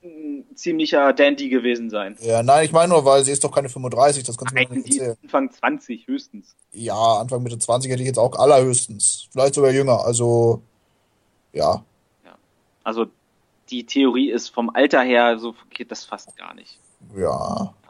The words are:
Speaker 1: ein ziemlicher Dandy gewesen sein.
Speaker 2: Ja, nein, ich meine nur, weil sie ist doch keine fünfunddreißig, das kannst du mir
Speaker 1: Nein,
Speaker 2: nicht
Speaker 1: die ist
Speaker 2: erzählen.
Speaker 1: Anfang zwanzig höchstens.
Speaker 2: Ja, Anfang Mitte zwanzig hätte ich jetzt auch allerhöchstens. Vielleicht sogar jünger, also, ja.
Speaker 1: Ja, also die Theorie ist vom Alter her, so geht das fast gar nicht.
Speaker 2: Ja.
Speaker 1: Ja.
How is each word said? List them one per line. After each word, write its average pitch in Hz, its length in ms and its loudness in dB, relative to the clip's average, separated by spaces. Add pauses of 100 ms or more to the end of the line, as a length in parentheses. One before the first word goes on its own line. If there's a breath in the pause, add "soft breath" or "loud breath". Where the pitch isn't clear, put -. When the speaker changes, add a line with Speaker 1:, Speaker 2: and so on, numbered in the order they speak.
Speaker 1:
ein 151 420 -14 (100)
ziemlicher 151 600 0
Dandy 143 340 2
gewesen 120 400 -2
sein. 104 320 -8
Speaker 2:
Ja, 113 220 0
nein, 143 240 4
ich - 60 -4
meine 170 200 4
nur, 151 140 4
weil 139 180 6
sie 139 80 -2
ist 139 100 -2
doch 147 100 -2
keine 139 180 -2
fünfunddreißig, 120 540 0
das 127 120 -10
kannst 127 160 -8
du - 20 -14
mir 127 140 0
Speaker 1:
Nein, 127 60 -14
Speaker 2:
nicht 127 120 -6
Speaker 1:
die 120 40 -8
ist 139 80 -2
Speaker 2:
erzählen. 120 240 -4
Speaker 1:
Anfang 135 280 -2
zwanzig 127 560 -6
höchstens. 127 480 -12 (180)
Speaker 2:
Ja, 113 480 0
Anfang 123 220 -6
Mitte 120 160 -8
zwanzig 127 320 -2
hätte 127 120 -2
ich 127 60 -4
jetzt 123 100 -2
auch 120 200 2
allerhöchstens. 127 920 2
Vielleicht 135 220 0
sogar 143 160 4
jünger, 135 340 2
also, 117 560 2 (920)
ja. 78 280 0 (400)
Speaker 1:
Ja, 87 140 -20 (460)
also 110 240 -4 (640)
die 120 160 -12
Theorie 131 440 0
ist 113 200 -6
vom 117 180 -4
Alter 143 320 2
her, 120 380 2
so 117 160 -10 (160)
geht - 200 -16
das - 140 -14
fast - 320 -18
gar - 160 -20
nicht. - 260 -20 (380)
Speaker 2:
Ja. 95 80 -6
Speaker 1:
Ja. - 500 -4 (160 soft breath)